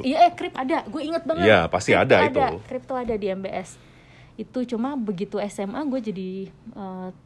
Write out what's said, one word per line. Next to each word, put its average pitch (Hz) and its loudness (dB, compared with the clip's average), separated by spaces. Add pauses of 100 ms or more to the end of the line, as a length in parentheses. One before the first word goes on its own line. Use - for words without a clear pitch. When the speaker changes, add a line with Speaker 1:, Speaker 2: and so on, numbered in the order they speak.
Speaker 1:
Iya, 262 0
eh, 349 8
Creep - -8
ada, 269 0
gue 277 -6
inget 330 -4
banget. 330 0
Speaker 2:
Iya, 104 8 (120)
pasti 95 2
Speaker 1:
Creep 90 6
Speaker 2:
ada 123 6
Speaker 1:
tuh - 6
Speaker 2:
itu. - 0
Speaker 1:
ada, 254 4 (200)
Creep 254 -8
tuh 262 -6
ada 233 -2
di 202 -4
M 185 -6
B 190 -8
S. - -8 (680)
Itu 220 -8
cuma 254 -4
begitu 202 -4
S 208 -6
M 202 -6
A 294 -4
gue 262 -2
jadi, 190 -8
eh, 185 -12 (180)